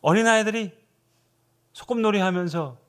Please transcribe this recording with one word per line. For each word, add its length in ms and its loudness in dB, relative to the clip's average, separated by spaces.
어린아이들이 720 2
소꿉놀이 460 -2
하면서 600 -2